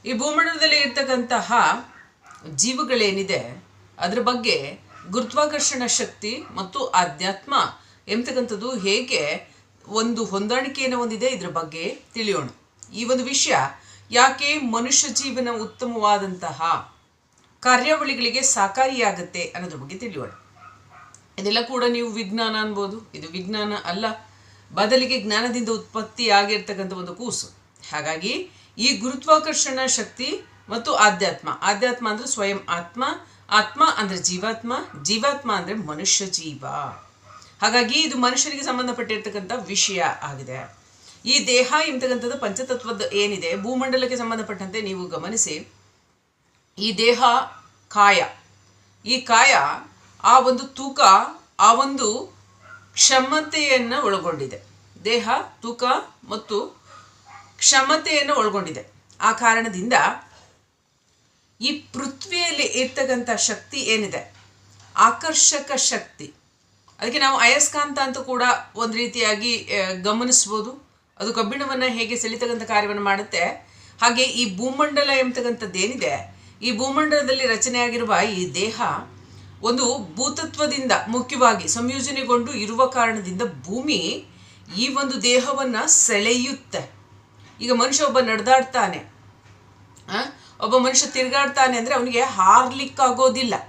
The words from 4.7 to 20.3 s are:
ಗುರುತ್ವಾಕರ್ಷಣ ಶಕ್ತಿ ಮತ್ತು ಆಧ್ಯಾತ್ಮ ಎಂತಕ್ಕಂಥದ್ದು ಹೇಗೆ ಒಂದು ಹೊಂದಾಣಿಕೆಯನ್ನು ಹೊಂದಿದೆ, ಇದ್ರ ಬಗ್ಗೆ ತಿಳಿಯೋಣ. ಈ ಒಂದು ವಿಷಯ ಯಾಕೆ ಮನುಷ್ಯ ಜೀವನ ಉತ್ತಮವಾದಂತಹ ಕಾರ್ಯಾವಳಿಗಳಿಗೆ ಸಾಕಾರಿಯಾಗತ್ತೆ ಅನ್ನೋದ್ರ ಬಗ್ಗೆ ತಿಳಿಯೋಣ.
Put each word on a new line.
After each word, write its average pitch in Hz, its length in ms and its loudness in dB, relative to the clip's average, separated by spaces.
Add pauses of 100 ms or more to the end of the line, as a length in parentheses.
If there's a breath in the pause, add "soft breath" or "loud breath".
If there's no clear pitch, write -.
ಗುರುತ್ವಾಕರ್ಷಣ 262 760 0
ಶಕ್ತಿ 233 580 -4 (120)
ಮತ್ತು - 320 -6
ಆಧ್ಯಾತ್ಮ 185 680 -2 (540 soft breath)
ಎಂತಕ್ಕಂಥದ್ದು 240 720 -4
ಹೇಗೆ 185 760 -2 (340 soft breath)
ಒಂದು 220 380 -2
ಹೊಂದಾಣಿಕೆಯನ್ನು 247 720 -2
ಹೊಂದಿದೆ, 233 300 -2
ಇದ್ರ 185 200 -4
ಬಗ್ಗೆ 165 520 -6 (140)
ತಿಳಿಯೋಣ. 190 360 -2 (440)
ಈ 220 100 -8
ಒಂದು 247 200 0
ವಿಷಯ 262 320 0 (560 loud breath)
ಯಾಕೆ 269 460 4
ಮನುಷ್ಯ 254 520 0
ಜೀವನ 247 380 -4 (140)
ಉತ್ತಮವಾದಂತಹ 196 1000 -2 (1000)
ಕಾರ್ಯಾವಳಿಗಳಿಗೆ 254 840 2
ಸಾಕಾರಿಯಾಗತ್ತೆ 202 1000 0
ಅನ್ನೋದ್ರ 175 340 -10
ಬಗ್ಗೆ 139 200 -14
ತಿಳಿಯೋಣ. 170 320 -10 (1120)